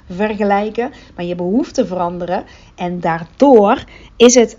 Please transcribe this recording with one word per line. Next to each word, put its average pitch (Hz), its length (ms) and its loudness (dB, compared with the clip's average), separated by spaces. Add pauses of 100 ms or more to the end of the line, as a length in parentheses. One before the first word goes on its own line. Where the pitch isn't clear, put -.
vergelijken. 208 840 -4 (240)
Maar 180 100 -10
je 175 100 -6
behoeften 196 520 -4
veranderen 180 560 -6 (320)
en 180 240 -8
daardoor 202 840 2 (340)
is 240 180 6
het 226 240 2